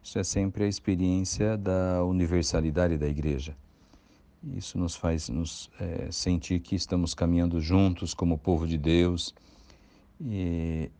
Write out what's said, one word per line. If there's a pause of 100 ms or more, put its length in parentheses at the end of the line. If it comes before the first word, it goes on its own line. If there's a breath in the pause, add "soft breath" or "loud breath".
isso
é
sempre
a
experiência
da
universalidade
da
Igreja. (960 soft breath)
Isso
nos
faz
nos, (120)
eh,
sentir
que
estamos
caminhando
juntos
como
povo
de
Deus (880 loud breath)
e, (120)